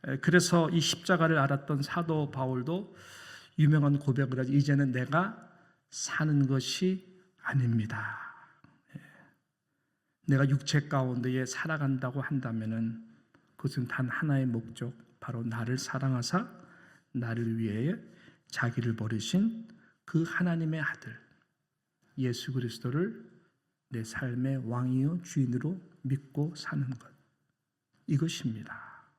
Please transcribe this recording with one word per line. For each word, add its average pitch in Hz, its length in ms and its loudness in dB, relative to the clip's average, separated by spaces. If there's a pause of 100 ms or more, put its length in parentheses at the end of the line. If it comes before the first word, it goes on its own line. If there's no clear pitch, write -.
에, 135 120 -2
그래서 170 520 6
이 165 100 4
십자가를 160 580 2
알았던 139 440 0
사도 156 480 -2
바울도 131 640 -4 (640)
유명한 147 400 6
고백을 135 420 0
하죠. 131 120 0
"이제는 139 400 4
내가 143 580 -2 (400)
사는 147 560 2
것이 180 760 -2 (220)
아닙니다." 110 760 0 (760)
예. - 60 -12 (1300)
내가 139 220 6
육체 143 400 2
가운데에 127 580 0
살아간다고 135 720 -2
한다면은 113 840 -2 (520)
그것은 123 320 -2
단 127 200 -2
하나의 139 380 0
목적, 117 480 -4 (240)
바로 117 240 -8
나를 113 360 -4
사랑하사 131 720 -2 (640)
나를 117 460 -2
위해 113 380 0 (520)
자기를 117 480 -2
버리신 117 680 0 (380)
그 160 180 0
하나님의 165 600 0
아들 - 360 -8 (1000)
예수 127 340 -2
그리스도를 131 800 -2 (580)
내 110 160 -6
삶의 127 640 -2
왕이요 131 540 0
주인으로 135 580 -2 (220)
믿고 143 520 -2
사는 143 360 -4
것, - 200 -12 (960)
이것입니다. - 1000 -4 (140)